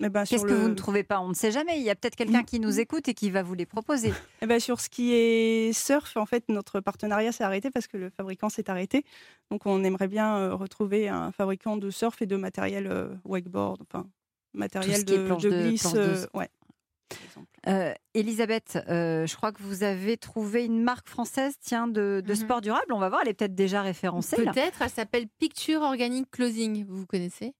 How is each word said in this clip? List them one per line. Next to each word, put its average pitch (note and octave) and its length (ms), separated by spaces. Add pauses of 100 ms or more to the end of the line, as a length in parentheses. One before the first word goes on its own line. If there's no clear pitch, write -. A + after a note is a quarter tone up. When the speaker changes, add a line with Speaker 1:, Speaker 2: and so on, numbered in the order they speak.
Speaker 1:
eh G#3 60
ben, G3+ 160
Speaker 2:
Qu'est-ce A#3 140
Speaker 1:
sur G3+ 100
Speaker 2:
que G3+ 40
Speaker 1:
le A#3 80
Speaker 2:
vous A3+ 80
ne G#3+ 60
trouvez G3+ 280
pas ? G3 180
On F3+ 80
ne F#3 60
sait A3 180
jamais. D#4 260
Il C4+ 60
y G#3+ 60
a G3+ 60
peut-être - 200
quelqu'un A#3 260
Speaker 1:
Mm. - 40
Speaker 2:
qui A#3 140
nous G#3+ 200
écoute D4 280
et A3+ 60
qui G3+ 160
va F#3+ 120
vous F3+ 120
les F3 120
proposer. A3+ 460
Speaker 1:
<laughs> - 300
Eh A3 40
ben, A#3 140
sur A#3+ 200
ce - 80
qui A#3+ 260
est A3+ 580
surf, - 440
en G#3+ 100
fait, A#3+ 220
notre G#3 320
partenariat G#3 520
s'est A3+ 120
arrêté G3+ 260
parce A#3+ 180
que - 80
le F#3 140
fabricant F#3+ 380
s'est G#3 220
arrêté. F#3+ 340 (460)
Donc, E3 160
on F#3+ 160
aimerait F#3+ 260
bien, G#3+ 280
euh, F#3+ 180
retrouver G3+ 540
un F3+ 240
fabricant G3 440
de G3 140
surf A3+ 320
et G#3 40
de G3 100
matériel, F#3+ 520
euh, F#3 200 (160)
wakeboard, F#3+ 580
enfin, F#3 240 (460)
matériel G3 420
Speaker 2:
Tout G#3 60
ce G3+ 40
qui G3 100
est F#3+ 40
Speaker 1:
de, F#3+ 80
Speaker 2:
planche F3+ 160
Speaker 1:
de G3+ 80
Speaker 2:
de, F3+ 180
Speaker 1:
glisse, A3+ 140
Speaker 2:
planche F3 120
de G#3+ 60
Speaker 1:
euh, F#3+ 340
ouais, - 140 (600)
par - 160
exemple. - 220 (220)
Speaker 2:
Euh, F#3 240 (220)
Elisabeth, A3 640 (100)
euh, E3 380
je D#3 100
crois - 160
que G#3 100
vous G3 220
avez G3+ 320
trouvé A3 480
une A3+ 180
marque B3 260
française, C4+ 520
tiens, A#3 260
de, G3+ 380
de G#3 80
Speaker 3:
Mhm. G#3 40
Speaker 2:
sport A3+ 260
durable. C4 300
On G#3 60
va F#3+ 120
voir, D4 120
elle B3+ 60
est G3+ 60
peut-être G3 200
déjà G3 280
référencée, F3+ 600
là. A3 100
Speaker 4:
Peut-être, D4+ 300
elle A#3+ 80
s'appelle A#3 360 (120)
Picture D#4 440
Organic B3+ 500
Clothing. A3 560
Vous F#3+ 180
connaissez ? G3 540